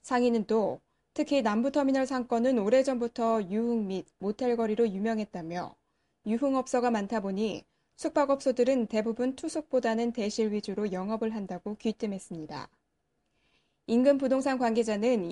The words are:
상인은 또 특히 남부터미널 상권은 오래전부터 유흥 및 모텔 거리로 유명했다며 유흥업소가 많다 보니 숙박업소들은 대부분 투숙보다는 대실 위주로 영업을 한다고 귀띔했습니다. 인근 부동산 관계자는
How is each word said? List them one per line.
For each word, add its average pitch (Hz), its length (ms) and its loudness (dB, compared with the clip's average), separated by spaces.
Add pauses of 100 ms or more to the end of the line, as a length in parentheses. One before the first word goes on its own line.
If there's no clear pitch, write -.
상인은 240 440 2
또 202 340 0 (320)
특히 294 300 0
남부터미널 269 640 2
상권은 247 520 0
오래전부터 226 920 2
유흥 226 380 0
및 190 180 -6 (120)
모텔 226 380 -2
거리로 226 320 2
유명했다며 190 840 -4 (520)
유흥업소가 254 640 0
많다 214 300 -2
보니 196 440 -2 (320)
숙박업소들은 269 920 2
대부분 226 480 -2
투숙보다는 240 800 -2
대실 214 400 -2
위주로 208 400 -2
영업을 214 420 -4
한다고 202 420 -8
귀띔했습니다. 185 920 -6 (1200)
인근 262 320 4
부동산 262 400 0
관계자는 226 720 2